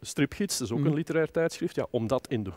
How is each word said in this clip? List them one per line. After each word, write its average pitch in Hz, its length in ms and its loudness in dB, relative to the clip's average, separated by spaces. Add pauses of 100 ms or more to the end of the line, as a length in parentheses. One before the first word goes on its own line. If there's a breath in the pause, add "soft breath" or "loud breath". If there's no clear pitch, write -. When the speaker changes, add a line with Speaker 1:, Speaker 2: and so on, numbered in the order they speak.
Speaker 1:
Stripgids, - 560 0
dat - 100 -2
is 104 60 -2
ook 120 60 2
Speaker 2:
Mhm. 139 80 2
Speaker 1:
een 156 60 4
literair 160 380 0
tijdschrift. 165 440 0
Ja, 131 140 0
om 113 180 0
dat 127 200 0
in 113 160 -2
de 95 140 -6